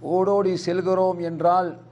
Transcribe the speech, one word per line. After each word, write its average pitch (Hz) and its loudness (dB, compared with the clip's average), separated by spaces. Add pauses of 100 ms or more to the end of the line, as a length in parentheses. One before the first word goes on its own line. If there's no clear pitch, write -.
ஓடோடி 190 0
செல்கிறோம் 185 0
என்றால் 170 0 (140)